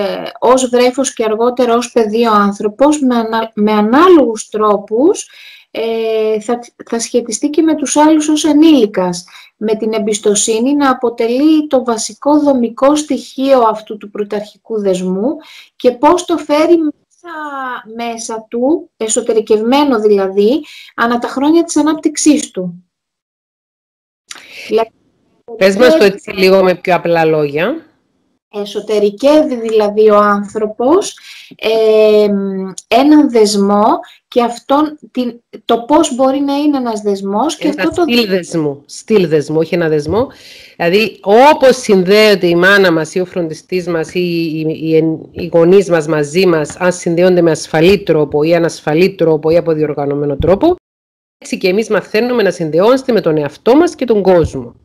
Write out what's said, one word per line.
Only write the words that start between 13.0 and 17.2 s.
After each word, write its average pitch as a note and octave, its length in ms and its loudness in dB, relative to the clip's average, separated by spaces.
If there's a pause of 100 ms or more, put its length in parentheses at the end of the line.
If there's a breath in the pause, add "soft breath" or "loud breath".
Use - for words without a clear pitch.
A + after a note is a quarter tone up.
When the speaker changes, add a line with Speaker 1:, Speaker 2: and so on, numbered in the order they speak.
Speaker 1:
αυτού A3 360 -2
του G#3 140 -18
πρωταρχικού G#3 680 -8
δεσμού F#3+ 560 -2 (400 loud breath)
και B3 140 2
πώς D4+ 340 2
το E4+ 120 -2
φέρει D#4 400 0
μέσα, E4 580 -8 (640)